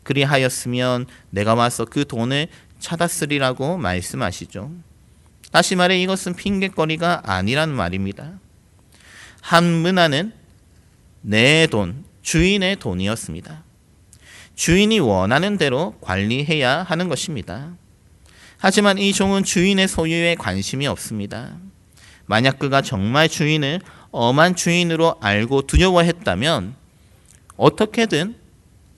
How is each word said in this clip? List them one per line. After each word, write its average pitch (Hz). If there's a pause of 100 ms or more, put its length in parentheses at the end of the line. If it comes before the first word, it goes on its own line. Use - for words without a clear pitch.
그리하였으면 127 (220)
내가 104
와서 120
그 143
돈을 135 (320)
찾았으리라고 147
말씀하시죠. 101 (800)
다시 175
말해 180
이것은 185
핑곗거리가 175
아니란 113
말입니다. 98 (1040)
한 170
문화는 170 (920)
내 135
돈, 104 (160)
주인의 190
돈이었습니다. 95 (920)
주인이 208
원하는 131
대로 156
관리해야 135
하는 175
것입니다. 139 (840)
하지만 196
이 196
종은 196
주인의 190
소유에 170
관심이 98
없습니다. 110 (680)
만약 127
그가 139
정말 123
주인을 151 (320)
엄한 147
주인으로 170
알고 113
두려워했다면 165 (840)
어떻게든 190 (600)